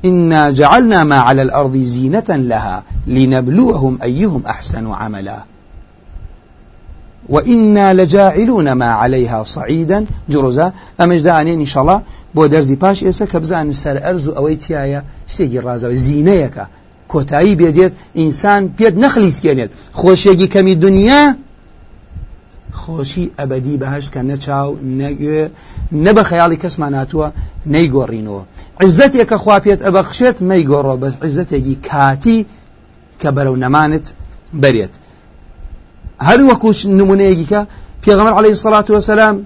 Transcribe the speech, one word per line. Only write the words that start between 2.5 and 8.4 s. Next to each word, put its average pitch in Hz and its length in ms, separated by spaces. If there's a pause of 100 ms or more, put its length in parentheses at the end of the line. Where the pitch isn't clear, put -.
لنبلوهم 131 960
أيهم 143 440
أحسن 110 460
عملا 101 460 (1900)
وإنا 208 680
لجاعلون 185 760